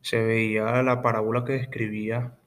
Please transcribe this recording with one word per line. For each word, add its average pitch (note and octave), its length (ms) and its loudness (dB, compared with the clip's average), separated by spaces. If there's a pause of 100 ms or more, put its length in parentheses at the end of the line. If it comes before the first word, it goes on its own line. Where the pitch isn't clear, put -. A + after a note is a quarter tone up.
Se A#2 220 0
veía A2+ 600 2
la B2 180 2
parábola A2+ 440 0
que C3+ 80 -2
describía A#2 920 -4